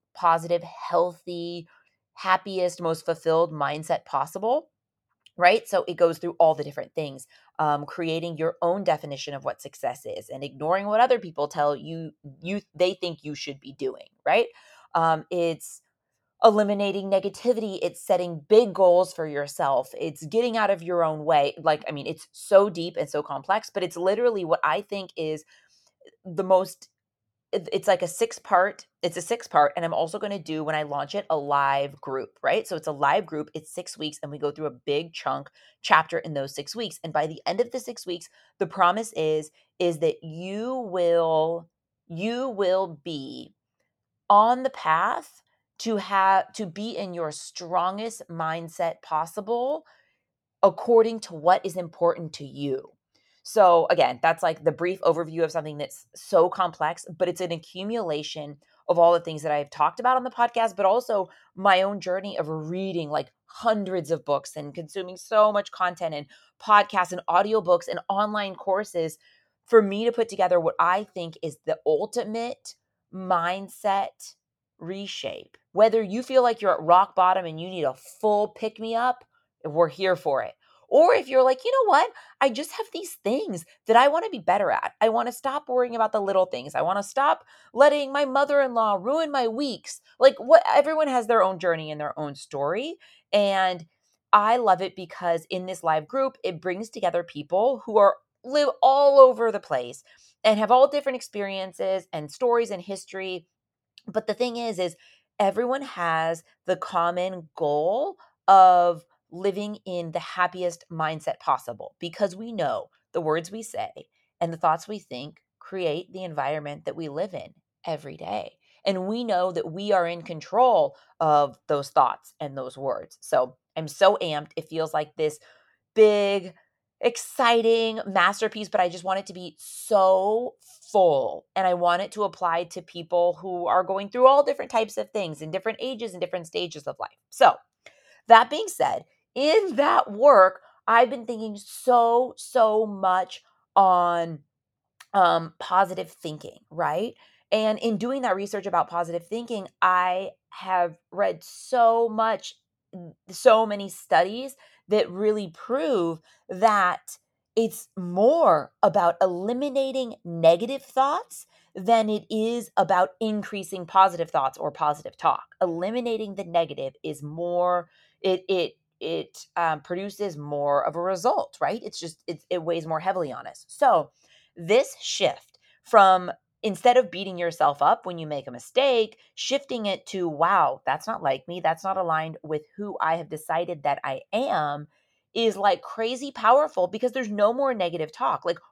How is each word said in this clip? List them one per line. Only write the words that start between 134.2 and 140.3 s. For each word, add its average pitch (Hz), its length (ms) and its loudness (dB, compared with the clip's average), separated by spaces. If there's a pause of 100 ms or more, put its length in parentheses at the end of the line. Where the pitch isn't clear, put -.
all 277 160 6
different - 300 -6
types 220 260 -2
of 214 120 -8
things 165 300 -6
in 156 120 -12
different 190 280 -6
ages 233 340 -8
and 175 60 -12
different 175 280 -8
stages 165 400 -8
of 131 100 -8
life. - 180 -12 (120)
So - 260 6 (720)
that 233 240 8
being 359 160 -4
said, - 380 -2 (320)
in 330 400 2
that 294 340 2
work, 208 500 6 (280)